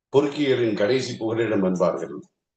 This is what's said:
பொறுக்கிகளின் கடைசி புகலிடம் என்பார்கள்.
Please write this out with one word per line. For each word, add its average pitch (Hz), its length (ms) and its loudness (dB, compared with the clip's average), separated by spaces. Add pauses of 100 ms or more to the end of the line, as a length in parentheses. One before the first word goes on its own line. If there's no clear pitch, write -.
(120)
பொறுக்கிகளின் 135 680 2
கடைசி 120 360 0
புகலிடம் 107 520 0
என்பார்கள். 87 500 -2 (400)